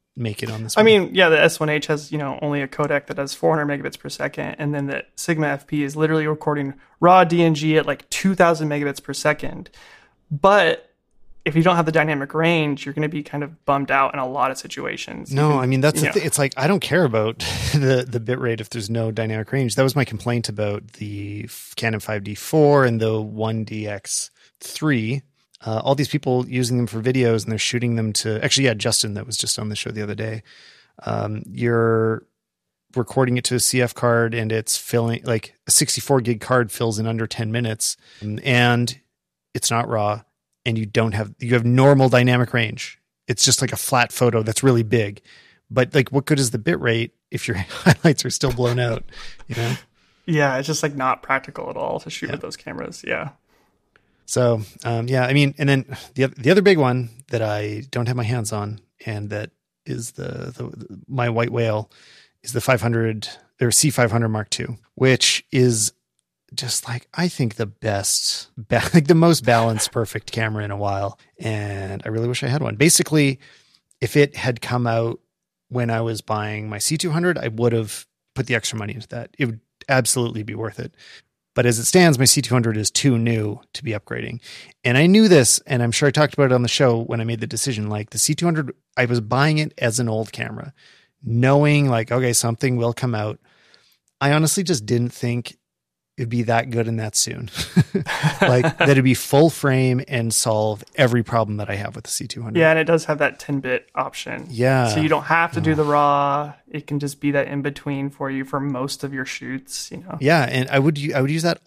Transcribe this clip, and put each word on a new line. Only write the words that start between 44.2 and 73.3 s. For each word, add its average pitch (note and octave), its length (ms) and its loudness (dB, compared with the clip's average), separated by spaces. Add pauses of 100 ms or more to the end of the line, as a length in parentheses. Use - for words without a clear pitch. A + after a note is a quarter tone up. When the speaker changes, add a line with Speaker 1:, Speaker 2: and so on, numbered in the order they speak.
Speaker 1:
that's A2 180 -2
really B2 220 4
big. G#2 380 -2 (500)
But, B2 200 0
like, C#3 180 2
what C3+ 160 0
good D3 120 2
is B2 140 0
the B2+ 60 -4
bit E3 200 -2
rate A2+ 360 -2 (180)
if - 160 -6
your G#2 80 -4
<laughs> F#2+ 120 -6
highlights - 560 2
are B2 60 -6
still C3 220 -2
blown A#2+ 260 -2
out, A#2+ 240 -2 (460)
you A2+ 80 -10
know? A#2 180 -2 (500)
Speaker 2:
Yeah, D3 340 0
it's C#3 100 -4
just, D#3 160 -2
like, C#3+ 100 -4
not C3 300 -2
practical - 440 -4
at - 80 -10
all - 220 -4
to E3 120 -14
shoot - 160 -10
Speaker 1:
Yeah. E3 80 -8
Speaker 2:
with - 80 -10
those - 140 -12
cameras. - 480 -12
Yeah. D#3 260 -6 (960)
Speaker 1:
So, A#2+ 340 2 (240)
um, A#2 240 -4
yeah, B2+ 160 2
I B2+ 80 0
mean, C#3+ 240 4
and C#3+ 100 -2
then C3+ 300 0 (180)
the B2+ 100 0
oth-, C3 100 -2
the C3+ 160 0
other F#3+ 100 6
big F#3+ 160 6
one B2 320 2 (200)
that A#2 120 -2
I G#2+ 500 -4
don't A#2+ 180 -4
have B2 80 -2
my A#2+ 80 -2
hands A2+ 280 -4
on, G#2 260 -6 (280)
and G#2 240 -8
that G#2 220 -8 (340)
is A#2+ 260 -10
the, - 420 -12
the, B2 100 -12
the, - 440 -16
my B2 220 -2
white A#2 180 -2
whale, A2+ 420 -2 (520)
is A#2 100 -12
the A#2+ 80 -4
five B2+ 220 2
hundred A2+ 440 -2 (320)
or A#2+ 120 2
C - 180 2
five A#2 240 2
hundred A#2 160 2
Mark G#2+ 220 -4
two, - 260 -8 (200)
which - 540 4
is B2 440 2 (600)
just, - 320 -6
like, B2 280 -8
I F3 140 0
think A#2+ 260 -2
the A2+ 100 -4
best, - 880 -4
ba-, A#2+ 340 0
<laughs> - 40 -2
like, D#3+ 140 6
the E3+ 80 8
most E3 320 4
balanced, A2+ 460 4
perfect A2 380 -6
camera A2 320 -2
in G#2 80 -6
a G2+ 60 -6
while. G2+ 420 -4 (200)
And G2+ 640 -6
I A2+ 60 -8
really A2+ 180 -2
wish B2 140 -4
I C3+ 60 -2
had C#3+ 140 -2
one. A2 140 -4
Basically, C#3+ 640 2 (580)